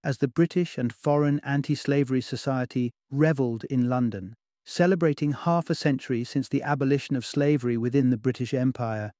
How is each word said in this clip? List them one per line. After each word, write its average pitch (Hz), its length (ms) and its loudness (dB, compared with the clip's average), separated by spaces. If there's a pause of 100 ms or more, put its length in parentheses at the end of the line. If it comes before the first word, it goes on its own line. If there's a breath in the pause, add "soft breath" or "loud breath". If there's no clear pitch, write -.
as 139 160 -4
the 139 80 2
British 170 500 0
and 120 160 -2
Foreign 147 460 2
Anti-Slavery 139 800 0
Society 127 720 -4 (180)
revelled 135 540 0
in 123 260 0
London, 113 460 -2 (280)
celebrating 170 680 2
half 170 400 0
a 156 40 2
century 131 480 -2
since 131 240 -4
the 139 140 -2
abolition 139 540 0
of 123 100 -4
slavery 139 520 0
within 123 340 2
the 117 60 2
British 123 360 -2
Empire 113 680 -2